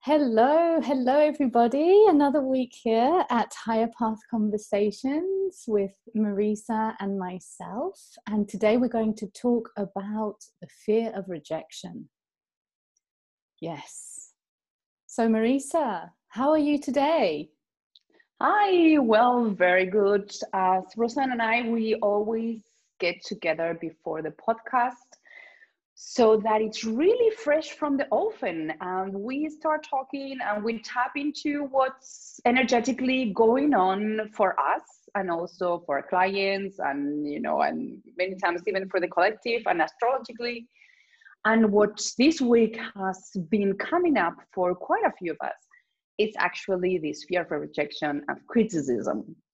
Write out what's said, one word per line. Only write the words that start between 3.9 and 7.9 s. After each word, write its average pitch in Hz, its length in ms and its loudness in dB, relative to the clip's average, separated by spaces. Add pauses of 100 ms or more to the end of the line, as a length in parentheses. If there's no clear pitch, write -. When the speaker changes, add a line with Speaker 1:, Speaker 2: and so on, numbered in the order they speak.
Speaker 1:
Path 220 220 -2 (100)
Conversations 240 1400 -2
with 196 240 0 (240)
Marisa 214 840 -2
and 196 180 -6
myself. 185 800 -10 (300)